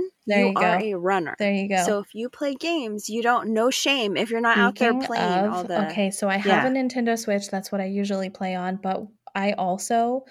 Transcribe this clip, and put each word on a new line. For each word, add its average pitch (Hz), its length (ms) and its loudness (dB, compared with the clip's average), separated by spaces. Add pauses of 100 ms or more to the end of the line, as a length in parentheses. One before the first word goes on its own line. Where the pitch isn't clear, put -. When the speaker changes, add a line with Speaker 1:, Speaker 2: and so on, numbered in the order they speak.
(260)
Speaker 1:
There 202 140 4
Speaker 2:
you 196 100 4
Speaker 1:
you - 80 -2
Speaker 2:
are 180 200 4
Speaker 1:
go. 208 60 0
Speaker 2:
a 208 100 -2
runner. 180 440 0
Speaker 1:
There 208 140 0
you 196 140 0
go. 190 200 2
Speaker 2:
So 208 140 0
if - 140 -14
you 226 140 -6
play 285 260 -4
games, 254 540 -4
you 220 140 -2
don't, 226 320 2
no 226 160 4
shame 262 480 0
if 214 120 0
you're 226 120 0
not 233 160 4
out 233 180 4
there 240 140 4
Speaker 1:
Speaking 254 160 -2
Speaker 2:
playing 180 400 0
Speaker 1:
of, 208 80 0
Speaker 2:
all 180 100 -4
the 185 260 -2
Speaker 1:
okay, 202 200 0
so 202 180 -4
I 190 80 2
have 196 280 4
Speaker 2:
Yeah. - 20 2
Speaker 1:
a 262 40 2
Nintendo 247 480 0
Switch. 202 300 -2
That's 190 240 -6
what 196 80 -2
I 190 60 -4
usually 196 420 -2
play 190 260 -6
on, 185 220 -4
but 196 300 -4 (280)
I 196 180 0
also 233 800 0